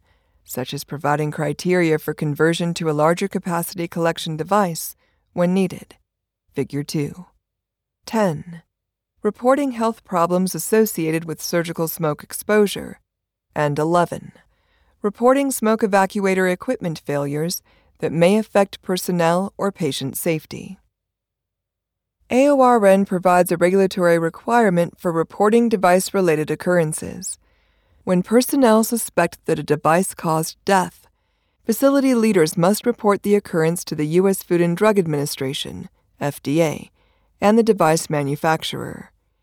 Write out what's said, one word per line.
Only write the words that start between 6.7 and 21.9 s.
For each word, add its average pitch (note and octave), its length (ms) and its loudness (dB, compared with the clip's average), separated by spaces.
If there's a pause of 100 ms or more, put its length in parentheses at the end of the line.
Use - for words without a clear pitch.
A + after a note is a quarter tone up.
two. D3+ 440 -6 (800)
Ten, E3+ 580 -4 (580)
reporting C4 520 0
health A3+ 300 -4
problems F3+ 520 0
associated E3 720 0
with D#3 160 -10
surgical E3 460 -4
smoke D#3 360 -6
exposure. - 760 -2 (540)
And D3 240 -2
eleven, E3+ 540 0 (680)
reporting C4 500 2
smoke A3 300 -2
evacuator F#3+ 680 0
equipment F3+ 500 -6
failures C#3+ 640 -4 (380)
that - 140 -4
may E3+ 240 4
affect G3+ 440 0
personnel F3+ 760 -2
or G3 160 -4
patient C#3 420 -6
safety. F3 600 -6 (1500)